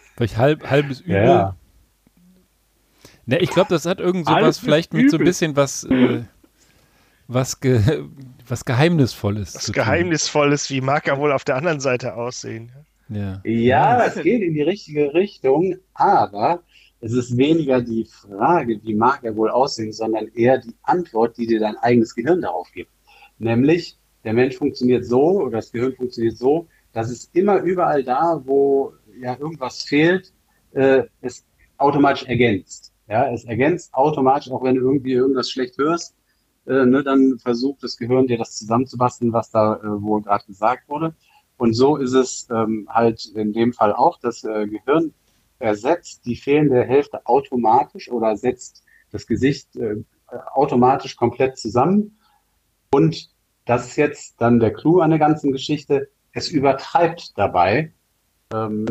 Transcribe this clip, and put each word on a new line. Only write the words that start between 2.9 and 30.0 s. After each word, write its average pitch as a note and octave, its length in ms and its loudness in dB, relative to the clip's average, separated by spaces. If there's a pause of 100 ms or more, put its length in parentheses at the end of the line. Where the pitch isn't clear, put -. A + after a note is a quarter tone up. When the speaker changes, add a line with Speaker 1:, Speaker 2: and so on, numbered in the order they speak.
Speaker 1:
Ne, C#3+ 120 0
ich F#3 100 0
glaub, - 200 2
das E3 160 -2
hat F#3 140 -4
irgend F3 280 -2
sowas D#3 140 4
Speaker 3:
Halbes - 180 2
Speaker 1:
vielleicht D#3 340 0
mit B3+ 160 4
so E3 80 2
ein D3 40 2
Speaker 3:
Übel. D3+ 40 2
Speaker 1:
bisschen E3 300 0
was, C#3 300 0
äh, A#2+ 380 2 (1040)
was - 320 -2
ge-, B2+ 440 2 (440)
was - 180 -8
Geheimnisvolles B2 880 0
Speaker 4:
Was - 80 -10
Speaker 1:
zu G#2+ 80 -6
tun. C3 120 -2
Speaker 4:
Geheimnisvolles, D3 840 0
wie C3+ 120 -4
mag C#3 260 -2
er C#3+ 100 0
wohl D3 140 0
auf C3+ 120 -2
der C#3 120 -2
anderen D#3 240 -2
Seite B2+ 360 -4
aussehen? A#2 560 -10 (380)
Speaker 1:
Ja. G2 340 -8
Speaker 2:
Ja, C3 560 2
Speaker 1:
Ja. G#3 60 2
Speaker 2:
es - 160 -2
geht G#3 200 0
in E3 120 -2
die D3+ 80 -2
richtige D3 520 -2
Richtung, E3+ 600 0 (180)
aber C#3 680 0 (400)
es A2+ 120 -8
ist A#2+ 220 -2
weniger C3+ 460 2
die A2+ 240 -4
Frage, A#2 800 -2
wie A2 120 -6
mag B2 280 0
er A2 120 -6
wohl A2 140 2
aussehen, A#2 420 -2
sondern A2 380 -4
eher A#2+ 300 2
die - 140 -18 (100)
Antwort, A#2+ 540 -2
die A#2 100 -4
dir A2+ 120 2
dein G#2+ 180 -4
eigenes A#2+ 380 2
Gehirn D3+ 260 0
darauf F2+ 300 -8
gibt. F2 200 -16 (460)
Nämlich, B2+ 600 0 (260)
der A2 100 -6
Mensch B2+ 220 0
funktioniert B2 500 -2
so, D3+ 360 2
oder A#2 160 -4
das - 140 -8
Gehirn B2+ 240 -4
funktioniert A#2 420 -6
so, C#3+ 300 0 (260)
dass A2+ 160 -6
es - 240 -14
immer F#3+ 280 2
überall E3 420 -2
da, C#3+ 420 -2
wo C#3 480 0 (260)
ja B2+ 180 -8
irgendwas C#3+ 460 -10
fehlt, E3+ 480 0 (420)